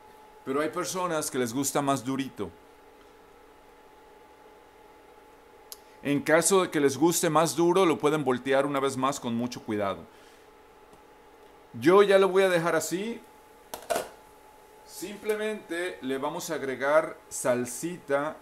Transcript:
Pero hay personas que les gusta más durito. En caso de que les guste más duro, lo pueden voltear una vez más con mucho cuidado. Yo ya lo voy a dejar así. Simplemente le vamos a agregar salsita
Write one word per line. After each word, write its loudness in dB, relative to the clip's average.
Pero -2
hay -2
personas -4
que -6
les -2
gusta -2
más -2
durito. -6
En -2
caso 4
de -4
que -2
les 2
guste 2
más 2
duro, 4
lo 2
pueden 2
voltear 2
una -2
vez 0
más -2
con -6
mucho -6
cuidado. -4
Yo 6
ya 6
lo 6
voy 4
a 4
dejar 2
así. -4
Simplemente -6
le -4
vamos -6
a -4
agregar 0
salsita -4